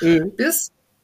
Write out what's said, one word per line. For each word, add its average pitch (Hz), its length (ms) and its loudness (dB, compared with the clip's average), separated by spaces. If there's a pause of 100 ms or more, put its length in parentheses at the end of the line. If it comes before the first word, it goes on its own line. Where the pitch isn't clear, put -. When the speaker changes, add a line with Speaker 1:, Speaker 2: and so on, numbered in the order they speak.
Speaker 1:
Mhm. 165 340 2
Speaker 2:
Bis, 302 340 -4 (340)